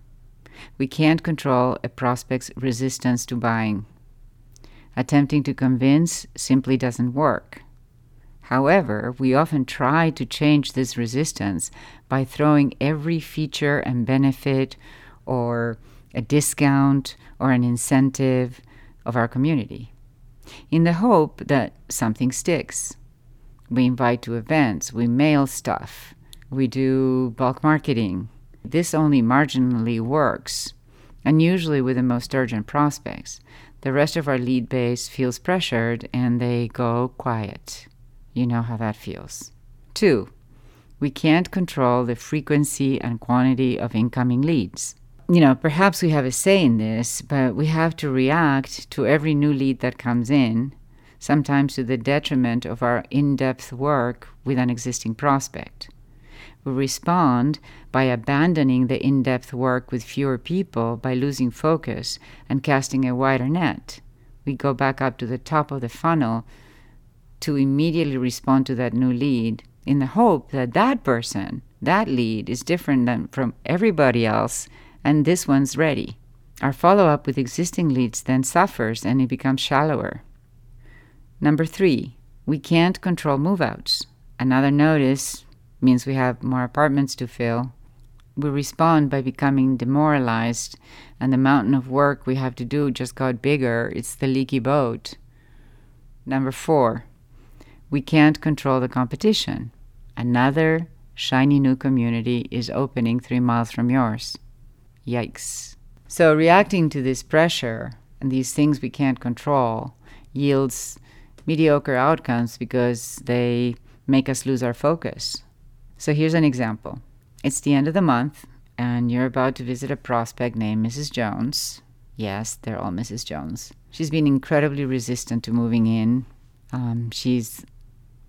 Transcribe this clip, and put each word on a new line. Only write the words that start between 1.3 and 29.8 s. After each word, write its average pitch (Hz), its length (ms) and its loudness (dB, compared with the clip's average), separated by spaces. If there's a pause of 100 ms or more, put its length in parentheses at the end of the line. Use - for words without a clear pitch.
a 117 40 -4
prospect's 127 680 -4
resistance 123 720 -2
to 127 100 -6
buying. 110 500 -2 (1080)
Attempting 143 480 0
to 139 100 -4
convince 131 800 2
simply 131 420 0
doesn't 123 380 -2
work. 139 480 -2 (840)
However, 127 720 0
we 131 160 2
often 147 320 2
try 156 420 2
to 139 160 -4
change 147 480 0
this 135 240 -4
resistance 113 720 -4 (380)
by 131 160 0
throwing 147 560 2
every 156 400 -2
feature 151 600 -2
and 123 260 -2
benefit 135 680 0 (520)
or 120 500 -2 (380)
a 117 80 -4
discount 139 920 2 (240)
or 131 140 2
an 123 100 4
incentive 127 1000 0 (420)
of 117 120 -4
our 117 120 2
community 127 640 -4 (800)
in 165 140 4
the 170 100 4
hope 180 520 2
that 131 280 0 (160)
something 123 420 -2
sticks. - 640 -4 (720)
We 123 160 2
invite 123 380 0
to 117 140 -6
events, 117 580 -2
we 117 120 0
mail 143 400 4
stuff, - 680 -8 (340)
we 131 200 0
do 131 680 0
bulk 131 260 -2
marketing. 113 680 0 (340)
This 165 300 -2
only 151 260 4
marginally 123 800 2